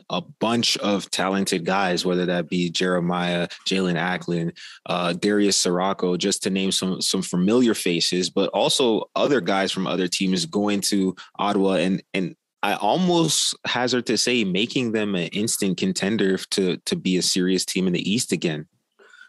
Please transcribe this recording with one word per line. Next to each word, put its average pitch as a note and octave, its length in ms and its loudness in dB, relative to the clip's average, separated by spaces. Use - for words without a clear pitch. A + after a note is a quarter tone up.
a F2+ 100 -4
bunch A2+ 560 0
of G2 340 -2
talented F#2+ 540 0
guys, F#2 420 0
whether F2+ 200 2
that F2 220 0
be F2 220 0
Jeremiah, F2 800 0
Jalen F#2 320 0
Acklin, E2+ 580 -2
uh, F2 280 -2
Darius G2+ 420 2
Sirocco, F#2 600 0
just F#2 280 -2
to G2+ 60 0
name F#2+ 200 0
some, F#2 300 -2
some F#2+ 220 -2
familiar G#2 520 2
faces, F2 560 0
but F#2+ 200 0
also A#2 680 2
other B2 240 2
guys F#2+ 320 0
from F#2 160 -2
other F2+ 180 0
teams F#2 400 0
going G2+ 360 0
to F#2+ 340 0
Ottawa G2+ 360 2
and, F2 280 2
and F2+ 220 -2
I G2+ 120 0
almost E3 880 2
hazard B2 440 0
to G#2+ 100 2
say B2 260 2
making A2 480 -2
them G#2+ 220 0
an E2+ 140 -2
instant G2+ 500 -2
contender G2 580 0
to, F2+ 400 0
to - 180 -4
be F#2 220 0
a F2 60 0
serious F#2 420 2
team F#2 220 0
in F2+ 80 0
the - 180 -2
East B2 200 0
again. D#2+ 340 -4